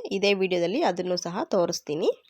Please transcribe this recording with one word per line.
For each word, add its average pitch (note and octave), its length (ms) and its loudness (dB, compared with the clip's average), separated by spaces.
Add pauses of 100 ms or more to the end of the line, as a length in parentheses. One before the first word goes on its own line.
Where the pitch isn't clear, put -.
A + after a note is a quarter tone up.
(120)
ಇದೇ G3+ 220 2
ವಿಡಿಯೋದಲ್ಲಿ F#3 480 0
ಅದನ್ನು F3+ 360 0
ಸಹ F3+ 260 -6
ತೋರಿಸ್ತೀನಿ, E3+ 680 0 (200)